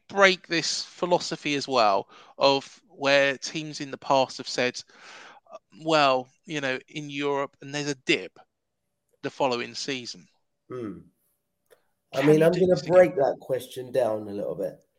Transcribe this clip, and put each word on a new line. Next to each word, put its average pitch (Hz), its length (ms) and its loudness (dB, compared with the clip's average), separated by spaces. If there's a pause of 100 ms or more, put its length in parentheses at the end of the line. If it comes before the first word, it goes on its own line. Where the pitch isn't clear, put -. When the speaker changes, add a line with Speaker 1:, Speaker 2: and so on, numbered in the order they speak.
Speaker 1:
break 190 400 2
this 165 360 -2
philosophy 165 720 -4
as 139 140 -6
well 107 400 2 (300)
of 139 500 0
where 139 500 2
teams 156 420 -10
in 139 100 -12
the 131 80 -12
past 135 400 0
have 123 100 -12
said, 123 340 -2 (960)
"Well, 143 480 2 (180)
you 156 140 -8
know, 131 180 -4 (100)
in 151 220 -12
Europe," 143 500 -6
and 139 140 -12
there's 147 140 -4
a 143 60 -2
dip 127 440 -4 (840)
the 135 80 -6
following 120 440 -4
season? 120 540 -10 (400)
Speaker 2:
Hmm. 110 300 -12 (1160)
I 131 60 -2
Speaker 1:
Can 143 60 2
Speaker 2:
mean, 156 160 6
Speaker 1:
you - 0 -
Speaker 2:
I'm 170 100 6
Speaker 1:
do 180 80 0
Speaker 2:
gonna 180 160 4
Speaker 1:
this 139 100 -6
again? 160 60 -2
Speaker 2:
break 180 240 8
that 139 240 0
question 127 520 -8
down 110 360 -2
a 101 40 -10
little 101 220 -6
bit. - 240 -8 (200)